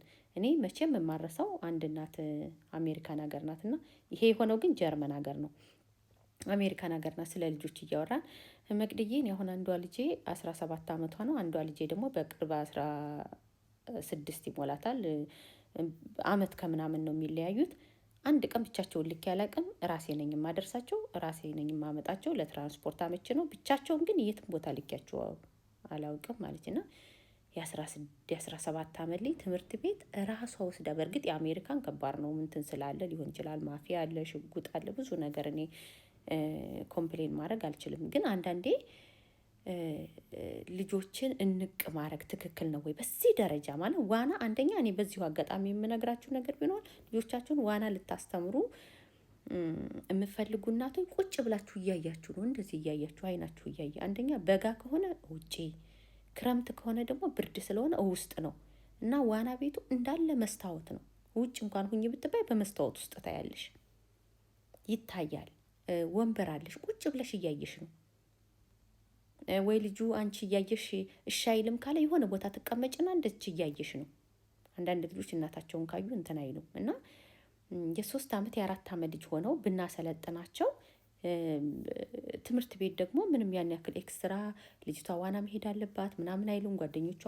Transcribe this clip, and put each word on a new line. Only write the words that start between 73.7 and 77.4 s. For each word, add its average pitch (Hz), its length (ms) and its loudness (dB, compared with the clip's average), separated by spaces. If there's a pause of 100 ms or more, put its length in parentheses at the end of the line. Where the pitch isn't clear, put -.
ነው። 147 120 -6 (680)
አንዳንድ 175 280 0
ልጆች 170 280 -6
እናታቸውን 160 560 -2
ካዩ 190 260 -4
እንትን 160 260 -4
አይሉም። 135 360 -6
እና፣ 208 140 -2 (800)